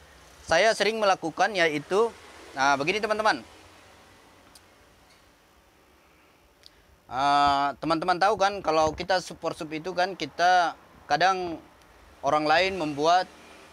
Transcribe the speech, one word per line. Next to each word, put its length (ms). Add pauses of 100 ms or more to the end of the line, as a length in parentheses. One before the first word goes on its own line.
(460)
saya 280
sering 240
melakukan 560
yaitu, 560 (480)
nah 200
begini 240
teman-teman. 440 (3750)
Eh, 580 (140)
teman-teman 400
tahu 160
kan 240
kalau 320
kita 280
support 360
sub 160
itu 240
kan 160
kita 640 (320)
kadang 480 (640)
orang 240
lain 320
membuat 480 (480)